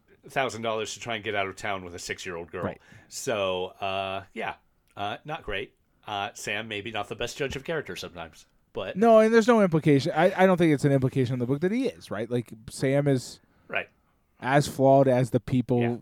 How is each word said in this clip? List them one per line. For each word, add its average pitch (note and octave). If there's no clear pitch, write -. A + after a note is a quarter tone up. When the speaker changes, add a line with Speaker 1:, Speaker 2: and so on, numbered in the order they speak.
Speaker 1:
thousand A#2+
dollars A2
to -
try A#2+
and G#2
get G#2
out G2
of F#2
town G2
with F2
a F2
six-year-old F2
girl. F2+
Speaker 2:
Right. F#2+
Speaker 1:
So, F#2+
uh, G2
yeah, G2+
uh, G#2
not D#3
great. G2+
Uh, G2+
Sam, A2
maybe G#2
not G#2
the A2+
best A#2
judge C3+
of C3
character C#3
sometimes, E2+
but G2+
Speaker 2:
No, A3
and A3
there's A3+
no A#3
implication. D#3
I, F3+
I -
don't F#3
think D#3+
it's C#3
an C#3+
implication C3
in B2+
the B2
book C#3+
that F#3
he B3+
is, -
right? G#2+
Like, B2
Sam C#3+
is -
Speaker 1:
Right. F#2
Speaker 2:
as C#3
flawed C3+
as B2+
the B2+
people B2
Speaker 1:
Yeah. A#2+